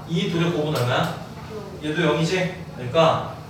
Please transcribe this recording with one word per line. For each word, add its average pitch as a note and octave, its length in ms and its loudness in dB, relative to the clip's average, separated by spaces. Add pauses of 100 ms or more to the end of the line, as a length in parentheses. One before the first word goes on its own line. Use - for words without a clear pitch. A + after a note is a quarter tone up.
이 E3+ 240 0
둘의 E3 220 2
곱은 D3+ 220 0
얼마야? C3 440 0 (640)
얘도 D#3 180 0
영이지. E3 540 2 (200)
그러니까 D#3 600 2 (140)